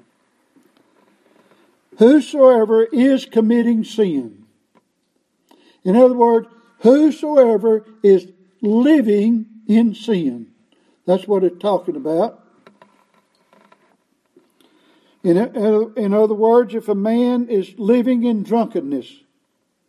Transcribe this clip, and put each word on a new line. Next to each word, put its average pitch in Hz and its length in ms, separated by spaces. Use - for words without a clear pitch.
Whosoever 240 880
is 262 420
committing 226 580
sin. 147 640
In 185 120
other 254 180
words, 233 340
whosoever 233 1040
is 190 240
living 226 840
in 220 280
sin. 143 540
That's 190 220
what 190 160
it's 175 160
talking 180 360
about. 160 460
In, 175 140
in 208 160
other 214 220
words, 226 400
if 220 140
a 208 60
man 240 540
is 202 300
living 240 460
in 220 180
drunkenness, 165 800